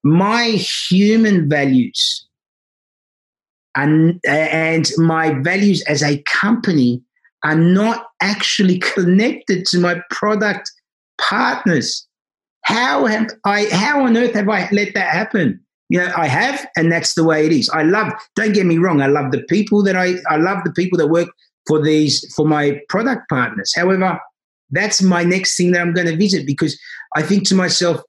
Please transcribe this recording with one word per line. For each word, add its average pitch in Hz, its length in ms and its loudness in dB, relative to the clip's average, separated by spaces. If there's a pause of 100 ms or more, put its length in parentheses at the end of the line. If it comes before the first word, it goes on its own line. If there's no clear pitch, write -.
my 202 420 2 (440)
human 202 600 4
values 135 760 0 (1500)
and, 160 500 2
and 160 720 0
my 160 440 0
values 190 420 0
as 151 200 -2
a 147 200 -2
company 170 800 0 (420)
are 156 120 0
not 185 520 2 (140)
actually 190 580 0
connected 190 880 0
to 180 140 -2
my 175 300 0
product 208 600 -4 (480)
partners. - 880 -4 (560)
How 254 420 0
have 220 240 -2 (160)
I, 208 260 0
how 285 320 0
on 233 140 4
earth 233 160 0
have 208 160 0
I 185 220 -2
let 202 220 0
that 180 200 -2
happen? 175 460 -2 (300)
You 175 100 2
know, 180 160 -2
I 156 120 -2
have, 214 400 -2 (100)
and 165 140 2
that's 165 240 -2
the 165 80 0
way 156 220 2
it 160 60 2
is. 147 180 2
I 156 140 -2
love, 202 280 2 (240)
don't 214 180 0
get 196 120 2
me 165 120 4
wrong, 170 240 2
I 135 60 2
love 139 240 0
the 131 120 -4
people 202 400 2
that 190 120 2
I, 180 200 0 (140)
I 156 80 0
love 180 260 0
the 175 100 -2
people 180 260 -2
that 151 80 4
work 170 220 2 (380)
for 156 140 2
these, 151 540 0
for 151 100 0
my 147 340 0 (100)
product 226 400 -2
partners. 120 460 -2
However, 185 440 0 (520)
that's 208 300 -2
my 175 220 2
next 185 340 0
thing 180 140 2
that 180 100 2
I'm 170 120 -2
gonna 170 220 -2
visit, 180 300 0
because 143 340 -4 (360)
I 151 80 -2
think 196 260 0
to 190 60 2
myself 175 540 0